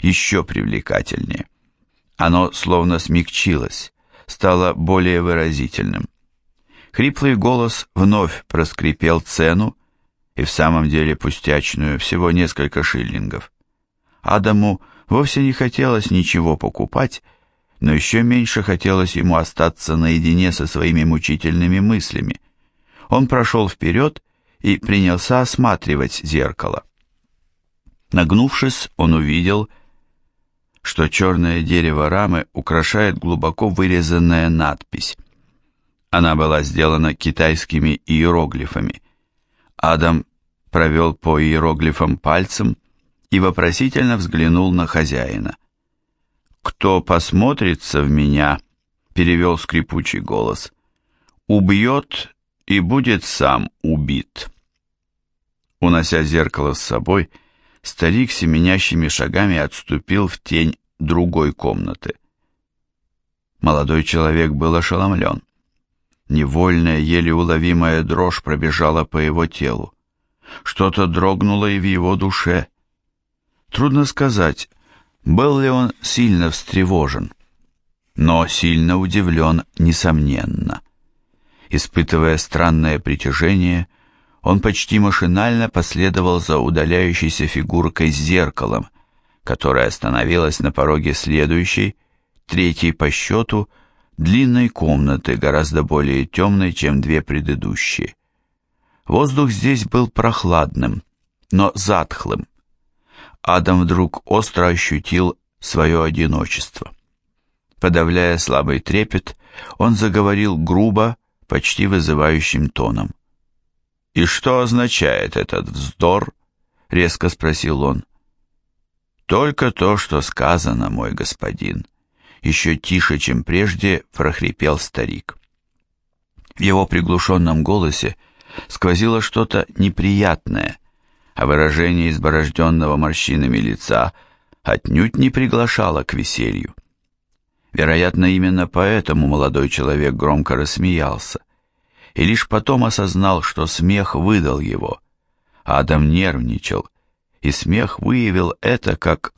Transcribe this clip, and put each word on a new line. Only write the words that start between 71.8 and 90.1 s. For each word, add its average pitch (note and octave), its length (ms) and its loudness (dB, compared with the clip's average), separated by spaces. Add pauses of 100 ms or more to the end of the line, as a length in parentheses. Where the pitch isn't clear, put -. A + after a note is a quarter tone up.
его F#2 340 0
душе. F2+ 520 -2 (1000)
Трудно C#3 360 0
сказать, G#2 640 -2 (520)
был C3+ 380 2
ли C3+ 80 2
он B2+ 320 0
сильно F#2 500 2
встревожен, D#2+ 840 -2 (800)
но E2 300 2
сильно E2+ 500 0
удивлён, F2 680 0 (120)
несомненно. D#2+ 1040 0 (880)
Испытывая D#2+ 680 0
странное D#2 640 0
притяжение, E2+ 880 0 (560)
он F#2+ 160 2
почти G#2+ 380 0
машинально G#2 720 2
последовал F2+ 680 0
за D#2+ 200 0
удаляющейся E2 880 0
фигуркой D#2+ 640 0
с C#2 40 -2
зеркалом, D2 720 -2 (540)
которая B1+ 460 0
остановилась C#2 720 -2